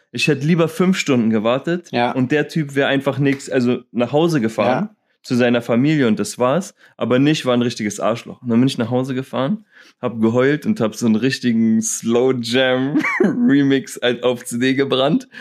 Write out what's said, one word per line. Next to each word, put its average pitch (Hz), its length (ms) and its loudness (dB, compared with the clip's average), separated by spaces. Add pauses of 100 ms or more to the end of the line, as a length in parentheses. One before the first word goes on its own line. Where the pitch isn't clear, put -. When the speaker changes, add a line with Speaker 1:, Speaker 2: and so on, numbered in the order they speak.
(120)
Speaker 1:
ich - 160 -4
hätte 139 180 0
lieber 165 220 4
fünf 185 300 2
Stunden 120 320 2
gewartet 123 640 -2
Speaker 2:
Ja. 120 220 0
Speaker 1:
und 127 180 -2
der 147 160 0
Typ 143 260 -4
wär 135 140 0
einfach 135 320 -2
nix, 139 280 0
also 123 440 0
nach 117 200 -2
Hause 156 300 2
gefahren 113 480 -2
Speaker 2:
Ja. - 60 -20 (260)
Speaker 1:
zu - 140 -4
seiner 120 260 2
Familie 135 460 2
und 107 120 2
das 104 200 -6
war's, 135 340 0 (240)
aber 123 220 0
nicht, 147 260 2
war 127 100 2
ein 123 80 2
richtiges 117 360 -4
Arschloch. 98 440 -4
Und 123 60 -6
dann 113 100 4
bin 131 80 4
ich 131 100 -4
nach 117 140 -4
Hause 127 240 -2
gefahren, 135 500 -4 (340)
hab 117 220 -4
geheult 127 460 2
und 110 120 0
hab 110 160 0
so 120 120 -2
einen 110 80 4
richtigen 113 680 0
Slow 120 600 0
Jam 131 580 0 (100)
<laughs> 1047 140 0
Remix 139 800 2
halt 123 220 -2
auf 123 220 -2
C 120 140 -6
D 131 160 2
gebrannt, 139 520 0 (140)